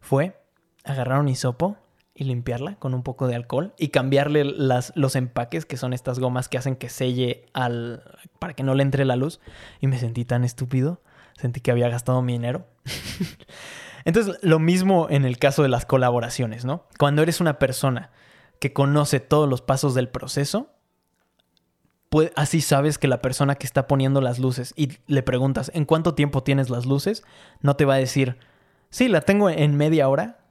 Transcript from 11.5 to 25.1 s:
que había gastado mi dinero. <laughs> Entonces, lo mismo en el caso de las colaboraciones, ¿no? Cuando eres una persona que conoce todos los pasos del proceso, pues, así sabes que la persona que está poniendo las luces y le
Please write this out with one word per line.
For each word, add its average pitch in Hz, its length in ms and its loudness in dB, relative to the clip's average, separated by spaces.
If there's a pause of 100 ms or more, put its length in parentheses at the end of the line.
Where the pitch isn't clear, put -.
que 131 100 0
había 120 160 2
gastado 120 340 0
mi 123 120 -2
dinero. 120 340 -6 (160)
<laughs> - 1200 -12
Entonces, 196 380 0
lo 160 180 4
mismo 180 500 2
en 139 140 2
el 123 140 -2
caso 143 260 2
de 135 60 4
las 123 160 0
colaboraciones, 120 800 0
¿no? 143 200 -6 (140)
Cuando 147 220 4
eres 165 180 0
una 160 200 0
persona 127 520 -2 (480)
que 139 140 -4
conoce 143 460 2
todos 151 300 2
los 127 120 0
pasos 135 340 0
del 123 140 0
proceso, 143 600 -4 (1400)
pues, 156 300 2
así 147 240 0
sabes 147 360 2
que 139 120 0
la 123 120 0
persona 139 340 0
que - 120 -10
está 135 200 0
poniendo 135 340 2
las 123 180 -2
luces 127 380 -2
y 147 160 -2 (140)
le 139 140 2